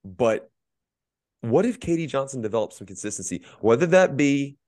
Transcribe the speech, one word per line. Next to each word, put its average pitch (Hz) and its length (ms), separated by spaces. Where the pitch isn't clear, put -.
But 107 460
what 127 220
if 240 140
K 170 180
D 165 120
Johnson 135 340
develops 107 360
some 95 100
consistency, 95 540
whether 120 260
that 180 300
be 139 400